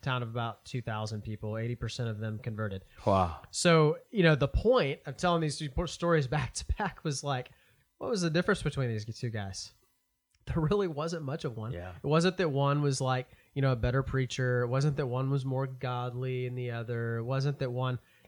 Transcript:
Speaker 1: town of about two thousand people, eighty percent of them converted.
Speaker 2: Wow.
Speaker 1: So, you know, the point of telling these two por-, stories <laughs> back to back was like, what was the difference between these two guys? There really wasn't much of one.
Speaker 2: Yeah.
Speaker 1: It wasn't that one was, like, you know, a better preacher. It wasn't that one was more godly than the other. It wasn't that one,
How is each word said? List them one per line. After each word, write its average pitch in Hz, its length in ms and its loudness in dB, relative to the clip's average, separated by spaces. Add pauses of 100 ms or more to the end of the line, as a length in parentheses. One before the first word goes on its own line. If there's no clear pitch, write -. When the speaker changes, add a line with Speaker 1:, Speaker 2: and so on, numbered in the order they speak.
Speaker 1:
town 127 200 -2
of 113 80 -6
about 117 340 -6
two 127 180 -6
thousand 107 400 -6
people, 107 340 -6
eighty 117 200 -4
percent 117 320 -4
of 107 100 -6
them 107 200 -4
converted. 104 460 -6 (200)
Speaker 2:
Wow. 92 320 4 (160)
Speaker 1:
So, 165 460 6 (120)
you 208 140 2
know, 160 100 8
the 139 140 2
point 208 580 4
of 131 100 -10
telling 175 240 2
these 151 180 0
two 151 120 -6
por-, 170 160 -2
stories 160 400 2
<laughs> 123 120 -2
back 127 160 -4
to - 100 -8 (140)
back 208 260 -4
was 143 180 -4
like, 131 280 -4 (480)
what - 120 -4
was 202 120 0
the 170 80 2
difference 180 320 2
between 139 260 -2
these 107 160 -2
two 113 260 -6
guys? 101 420 -8 (760)
There 165 160 0
really 196 240 2
wasn't 160 380 -6
much 135 200 -6
of 120 120 -6
one. 110 160 -8
Speaker 2:
Yeah. 87 180 -10
Speaker 1:
It 90 160 -10
wasn't 170 300 4
that 180 120 2
one 139 320 2
was, 139 200 2
like, 127 260 0 (280)
you 139 80 0
know, 135 100 4
a 123 40 2
better 123 280 2
preacher. 127 580 0
It 123 60 0
wasn't 135 300 2
that 143 80 0
one 127 220 0
was 139 160 0
more 135 220 -2
godly 127 800 -4
than 123 80 -6
the 123 160 -4
other. 117 460 -4
It 117 80 -2
wasn't 135 340 0
that 127 140 -2
one, 127 260 0 (300)